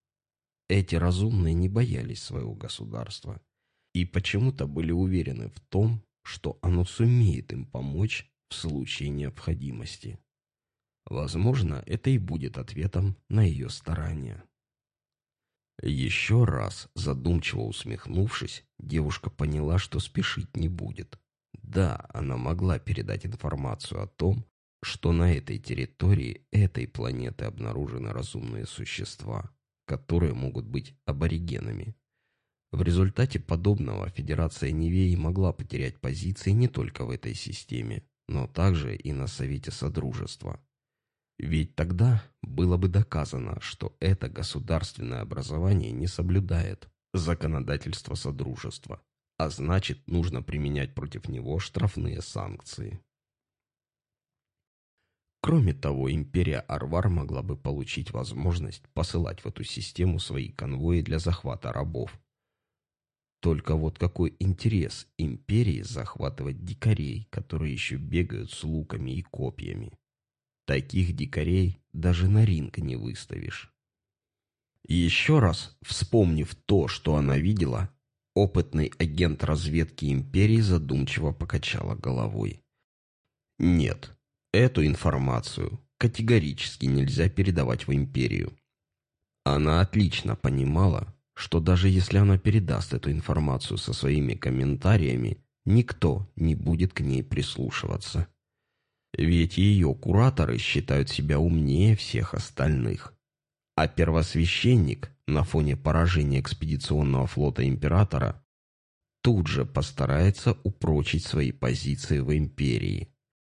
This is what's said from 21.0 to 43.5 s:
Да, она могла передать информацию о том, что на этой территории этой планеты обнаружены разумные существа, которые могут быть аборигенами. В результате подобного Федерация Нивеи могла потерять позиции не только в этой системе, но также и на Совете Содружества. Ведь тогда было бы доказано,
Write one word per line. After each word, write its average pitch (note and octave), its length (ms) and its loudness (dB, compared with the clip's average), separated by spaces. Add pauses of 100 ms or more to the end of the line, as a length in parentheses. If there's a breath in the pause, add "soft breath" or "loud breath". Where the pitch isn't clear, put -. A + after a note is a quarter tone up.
Да, F#2 460 -2
она C2+ 280 -6
могла E2 420 0
передать - 480 -6
информацию - 760 -8
о - 40 -8
том, G2 400 0 (360)
что - 300 -2
на E2+ 220 6
этой - 240 -6
территории B1+ 920 -2
этой F#2 380 2
планеты A#1+ 560 -6
обнаружены A1+ 680 -6
разумные A1+ 540 -8
существа, - 840 -10 (360)
которые D#2+ 460 0
могут A#1+ 340 -6
быть C2 280 -8 (100)
аборигенами. E2 920 -4 (800)
В F2+ 100 0
результате F#2+ 560 2
подобного E2 720 0
Федерация D2 640 -2
Нивеи F2 420 2
могла F2 380 2
потерять - 480 -8
позиции E2+ 500 -4
не A#2+ 180 4
только - 360 -6
в - 60 -6
этой - 240 -8
системе, - 680 -8 (240)
но C2+ 180 -4
также D#2 500 2
и - 160 -6
на C2+ 140 -4
Совете - 440 -6
Содружества. G1+ 880 -6 (800)
Ведь D#2 360 -2
тогда F#2 500 2 (180)
было F2 340 2
бы F#2 120 2
доказано, D2+ 720 -2